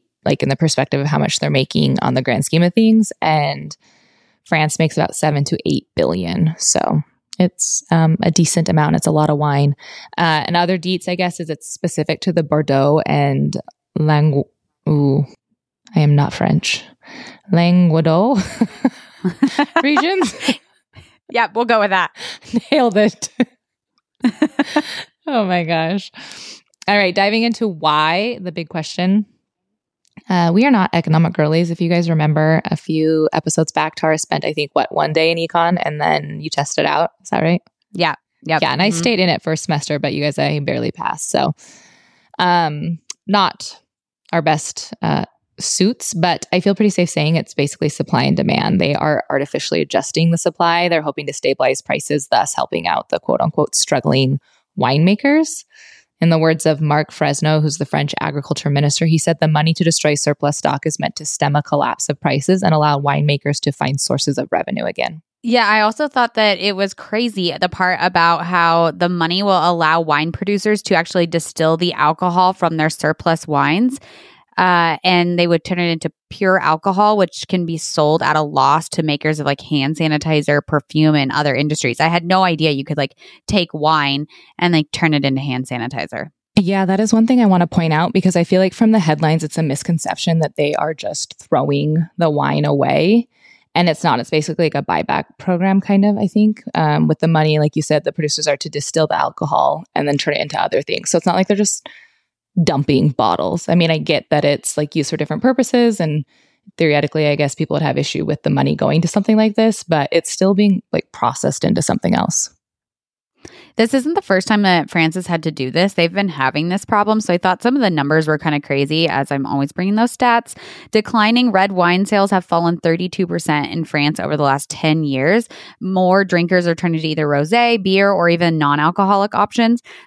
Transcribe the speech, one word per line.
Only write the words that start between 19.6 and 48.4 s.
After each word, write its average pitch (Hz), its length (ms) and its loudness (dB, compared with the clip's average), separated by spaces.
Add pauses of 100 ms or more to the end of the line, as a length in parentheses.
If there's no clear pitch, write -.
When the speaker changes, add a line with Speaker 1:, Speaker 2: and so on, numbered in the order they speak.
Speaker 1:
regions. 302 560 0
<laughs> - 200 -2 (720)
Speaker 2:
Yep, 226 220 0
we'll 233 80 0
go 226 160 2
with 202 120 2
that. 185 200 0 (580)
Speaker 1:
Nailed 240 280 2
it. - 320 0 (920)
<laughs> 254 80 0 (1000)
Oh 240 180 0
my 180 180 0
gosh. 165 480 -2 (760)
All 202 100 2
right, 190 180 2
diving 208 280 2
into 233 240 -2
why, 160 760 0
the 180 100 -8
big 165 180 -10
question. 185 560 -2 (1040)
Uh, 170 260 2
we 220 120 4
are 285 60 4
not 202 220 2
economic 165 400 2
girlies. 165 360 0
If 165 100 -6
you 170 100 0
guys 170 200 0
remember 156 560 2
a - 100 -2
few 156 560 0
episodes 160 400 -2
back, 156 240 -2
Tara 160 220 2
spent, - 260 -4
I - 80 -4
think, 147 220 -6
what, - 200 -2
one 156 200 0
day 160 180 2
in 165 60 -2
econ 170 480 0
and 151 160 -6
then 151 400 -2
you 156 80 -10
tested 151 360 -2
out. 151 260 -2 (100)
Is - 80 -20
that - 140 -2
right? 170 180 0 (320)
Speaker 2:
Yeah. 170 220 -2 (280)
Yep. 156 180 -2
Speaker 1:
Yeah, 156 120 0
and 143 80 -2
I 202 80 2
Speaker 2:
Mm-hmm. 175 80 -2
Speaker 1:
stayed 202 220 -2
in 185 100 2
it - 140 -2
for 160 100 -4
a 160 40 -2
semester, 151 420 -4
but 143 140 -4
you 143 80 -4
guys, 147 160 -2
I 143 220 -2
barely 143 320 -4
passed. - 380 -8
So, - 240 -2 (840)
um, 165 600 0 (280)
not - 520 -2 (540)
our 170 80 0
best, - 600 -4
uh, - 240 0 (340)
suits, - 560 -2
but 170 360 -2
I 185 80 0
feel 196 140 0
pretty 208 160 2
safe 180 200 0
saying 156 260 0
it's - 180 -4
basically 147 360 -2
supply 135 340 -2
and - 120 2
demand. - 460 0